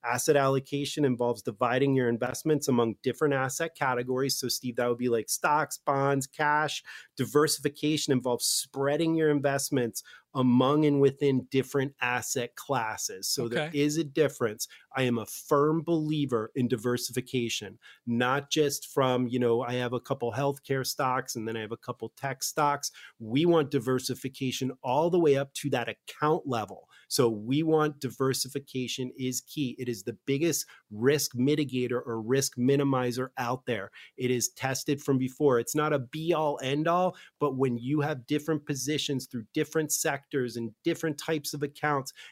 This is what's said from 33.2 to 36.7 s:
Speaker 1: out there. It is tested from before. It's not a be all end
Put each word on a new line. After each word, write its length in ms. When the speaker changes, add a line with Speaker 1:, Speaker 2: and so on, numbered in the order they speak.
Speaker 1:
out 300
there. 240
It 140
is 180
tested 500
from 200
before. 400
It's 160
not 180
a 60
be 340
all 300
end 240